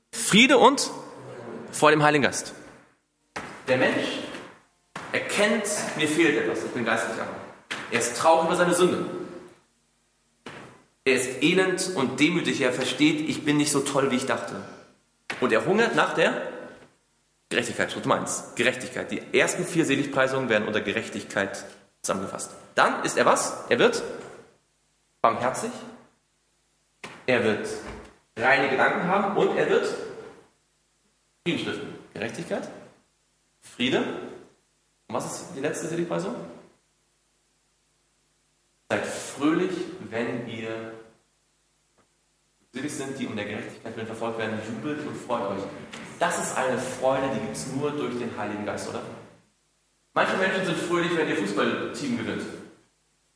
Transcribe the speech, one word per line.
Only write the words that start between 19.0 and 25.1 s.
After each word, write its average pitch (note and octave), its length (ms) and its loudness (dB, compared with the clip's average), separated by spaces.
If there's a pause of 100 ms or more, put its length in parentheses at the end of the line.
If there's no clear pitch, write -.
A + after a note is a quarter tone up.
Die - 260 -2
ersten E3 280 2
vier E3 180 2
Seligpreisungen C3 640 2
werden G#2+ 200 2
unter G#2+ 120 0
Gerechtigkeit G2 880 -4 (360)
zusammengefasst. - 500 -4 (240)
Dann F#3 280 4
ist - 140 -2
er B2 80 6
was? - 420 2
Er B2 120 4
wird A3+ 220 4 (1200)